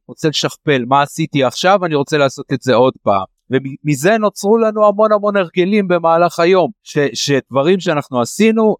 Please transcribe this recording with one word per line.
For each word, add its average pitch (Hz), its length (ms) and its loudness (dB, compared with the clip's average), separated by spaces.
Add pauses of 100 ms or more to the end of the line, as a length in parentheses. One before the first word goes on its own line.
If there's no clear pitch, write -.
רוצה 156 220 -6
לשכפל, 143 580 -2
מה 139 140 2
עשיתי 143 420 -2
עכשיו? 180 420 0
אני 160 100 -4
רוצה 143 220 -2
לעשות 139 360 -2
את 131 80 -4
זה 127 140 0
עוד 127 180 2 (100)
פעם. 98 300 -2 (140)
ומזה 143 680 -2
נוצרו 208 400 0
לנו 214 300 0
המון 208 240 2
המון 208 260 0
הרגלים 190 500 0
במהלך 170 520 0
היום, 170 320 2 (120)
ש-, - 140 -12 (160)
שדברים 139 680 0
שאנחנו 147 420 -4
עשינו, 220 580 0